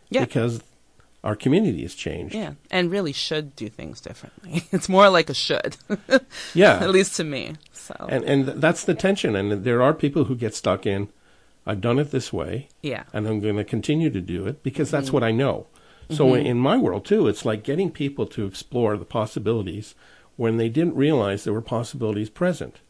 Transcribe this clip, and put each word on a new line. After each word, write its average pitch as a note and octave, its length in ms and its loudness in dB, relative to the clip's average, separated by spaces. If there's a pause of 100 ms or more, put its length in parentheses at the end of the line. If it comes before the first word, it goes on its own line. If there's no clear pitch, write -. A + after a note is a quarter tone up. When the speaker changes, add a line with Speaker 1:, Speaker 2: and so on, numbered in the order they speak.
Speaker 1:
Yeah. B3+ 120 0
Speaker 2:
because A#2 400 -2 (640)
our G#2+ 120 -2
community C#3+ 480 2
has - 100 -10
changed. - 400 -8
Speaker 1:
Yeah, F3+ 200 -8 (180)
and F3+ 180 0
really F3+ 240 -4
should D#3 420 -6
do G#2 140 -10
things - 320 -14
differently. - 680 -10
<laughs> - 40 -10
It's F#3 180 -2
more F#3+ 200 8
like E3+ 200 4
a C#3 60 -4
should. - 420 -2 (100)
<laughs> G#3 340 2 (340)
Speaker 2:
Yeah. F#3 240 8
Speaker 1:
At F#3+ 100 0
least F#3 280 4
to F3 60 -4
me. D3 340 -8 (160)
So. - 200 -18 (160)
Speaker 2:
And, C3 140 -2
and C#3 240 2
th-, - 120 -6
that's D#3 240 2
the F3 120 2
tension. F#3+ 400 0
And G2+ 280 -2
there A#2+ 200 4
are C#3+ 100 6
people D3 300 0
who C3 120 -2
get A2+ 200 -4
stuck G2+ 320 -2
in, G2+ 220 -2 (580)
"I've G#2 140 -4
done A#2+ 180 2
it D3 100 -2
this C3 240 -4
way, F#2 360 -6 (120)
Speaker 1:
Yeah. B2+ 220 -6 (100)
Speaker 2:
and G#2+ 140 -4
I'm A2 120 -2
gonna G#2 240 -2
continue D3 460 0
to G2 120 -2
do F2+ 260 -6
it C#3 160 -8
because C#3 260 -2
that's C#3 180 -2
Speaker 1:
Mm-hmm. C3+ 60 -2
Speaker 2:
what B2+ 100 2
I A2+ 80 2
know." A2+ 360 0 (420)
So D3 160 2
Speaker 1:
Mm-hmm. B2+ 140 6
Speaker 2:
in, - 80 0
in B2 100 2
my C#3+ 200 4
world, G2+ 280 0
too, G3+ 220 4
it's G#2 180 0
like A2 180 -2
getting E3 280 -2
people C#3 340 -4
to G2+ 220 -6
explore G#2+ 500 -2
the F2 80 -10
possibilities G#2+ 880 -4 (440)
when A2+ 200 2
they A#2 120 2
didn't D#3+ 260 0
realize A#2+ 480 2
there G#2 100 -2
were A2+ 80 -4
possibilities A2+ 680 -4
present. F3 460 -4 (120)